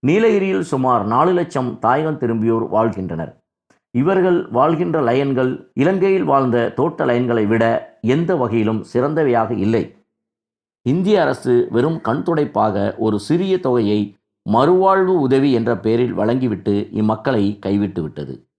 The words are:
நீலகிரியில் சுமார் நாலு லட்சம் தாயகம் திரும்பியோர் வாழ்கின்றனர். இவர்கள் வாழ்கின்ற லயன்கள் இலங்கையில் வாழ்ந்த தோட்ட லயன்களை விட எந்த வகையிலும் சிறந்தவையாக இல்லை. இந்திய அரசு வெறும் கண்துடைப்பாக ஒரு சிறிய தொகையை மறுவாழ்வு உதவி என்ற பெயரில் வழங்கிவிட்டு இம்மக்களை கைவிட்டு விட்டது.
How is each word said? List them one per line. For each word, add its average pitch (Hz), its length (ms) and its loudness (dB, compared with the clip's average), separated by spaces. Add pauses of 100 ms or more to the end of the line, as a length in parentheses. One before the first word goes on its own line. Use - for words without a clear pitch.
நீலகிரியில் 190 600 2
சுமார் 127 440 0
நாலு 139 260 2
லட்சம் 135 460 -4
தாயகம் 143 400 0
திரும்பியோர் 113 500 0
வாழ்கின்றனர். 92 760 -4 (480)
இவர்கள் 180 580 0
வாழ்கின்ற 156 520 0
லயன்கள் 131 760 -2
இலங்கையில் 190 500 0
வாழ்ந்த 123 480 0
தோட்ட 156 340 -2
லயன்களை 120 400 0
விட 110 180 2 (360)
எந்த 160 360 0
வகையிலும் 110 560 -2
சிறந்தவையாக 127 580 0
இல்லை. 107 460 -2 (880)
இந்திய 180 400 2
அரசு 123 480 2
வெறும் 151 340 0
கண்துடைப்பாக 110 920 0
ஒரு 107 240 0
சிறிய 180 400 0
தொகையை 104 560 0 (340)
மறுவாழ்வு 185 680 4
உதவி 135 340 2
என்ற 113 260 0
பெயரில் 113 340 0
வழங்கிவிட்டு 104 800 -2
இம்மக்களை 107 680 0
கைவிட்டு 98 440 -2
விட்டது. 71 460 -12 (100)